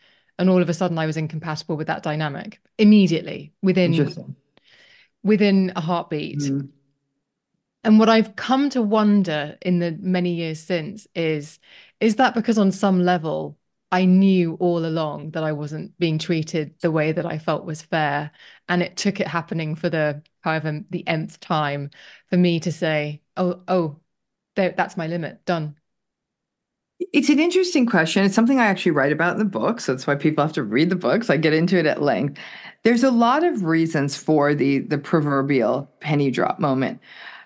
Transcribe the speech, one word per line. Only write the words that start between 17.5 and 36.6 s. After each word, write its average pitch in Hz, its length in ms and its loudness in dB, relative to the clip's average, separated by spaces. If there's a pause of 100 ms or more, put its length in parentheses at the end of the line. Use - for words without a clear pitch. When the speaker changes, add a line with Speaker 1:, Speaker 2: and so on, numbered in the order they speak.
Speaker 1:
was 156 180 -10
fair. 147 500 -2 (360)
And 175 140 0
it - 140 -6
took 202 240 -2
it 185 80 -4
happening 160 480 -6
for 175 120 -4
the, 151 320 -2 (200)
however, 156 500 -4
the - 160 -8
nth 160 320 -4
time 143 520 -4 (380)
for 185 80 0
me 175 240 4
to 165 120 -4
say, 151 500 -4 (140)
"Oh, 180 320 -4
oh, 165 320 -2 (560)
there, 180 200 0
that's 185 200 -4
my 165 100 -6
limit, 165 400 -8
done." 156 300 -4 (1400)
Speaker 2:
It's 233 160 2
an 294 100 4
interesting 349 480 2
question. 190 380 2
It's 196 100 2
something 240 240 4
I 233 80 4
actually 185 260 0
write 143 200 2
about 170 220 0
in - 40 -6
the 214 60 0
book. 202 360 -2
So - 120 -4
that's 131 160 -6
why 143 80 0
people 147 260 0
have 156 120 -2
to 139 100 -2
read 135 260 0
the 185 60 0
books. 175 340 0
I 151 60 4
get 160 160 2
into 175 260 2
it 156 80 2
at 151 160 0
length. 139 380 -2 (420)
There's 240 220 4
a 269 80 4
lot 240 320 4
of 240 200 0
reasons 160 520 0
for 147 380 2
the, 139 240 2
the 147 200 -4
proverbial 139 920 0 (120)
penny 143 320 0
drop - 260 -2
moment. 135 420 -2 (460)